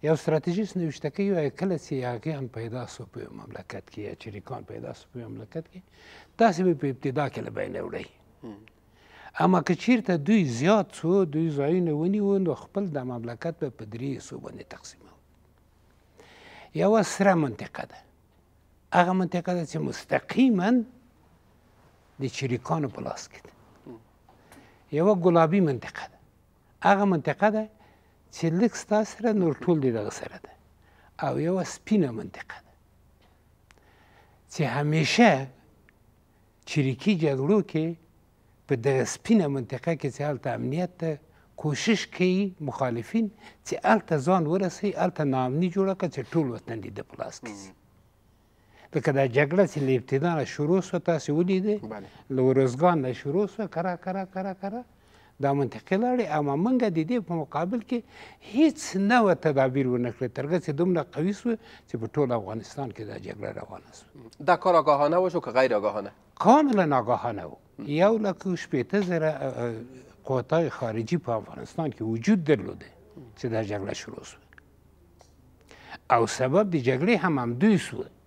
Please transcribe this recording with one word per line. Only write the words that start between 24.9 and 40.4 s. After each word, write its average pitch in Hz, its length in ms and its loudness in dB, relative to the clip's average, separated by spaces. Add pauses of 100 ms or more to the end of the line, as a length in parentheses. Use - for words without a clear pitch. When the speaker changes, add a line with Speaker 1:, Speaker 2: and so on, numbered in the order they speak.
Speaker 1:
یوه 175 220 4
ګلابي 170 460 6 (100)
منطقه - 420 -8
ده، - 60 -20 (720)
هغه 202 140 4
منطقه 185 460 2
ده 214 180 -4 (680)
چې - 100 -6 (160)
لږ 233 120 2 (120)
ستا 214 160 2 (120)
سره، 220 200 -2
نور 180 200 2 (100)
ټول 170 220 4
دې 131 140 4
دغه 107 220 -6
سره - 240 -12
ده. - 80 -20 (720)
او 135 140 -2
یوه 175 260 0
سپینه 185 460 0
منطقه - 560 -12
ده - 60 -20 (1800)
چې - 100 -4 (140)
همیشه 151 680 4 (1200)
چریکي 139 480 0 (100)
جګړو 147 360 2 (100)
کې 160 160 0 (800)
په 143 80 2 (120)
دغه 131 180 2 (100)
سپینه 165 320 4 (100)
منطقه 135 440 -4
کې 147 140 -2
چې - 60 -10 (100)
هلته 135 180 -4 (100)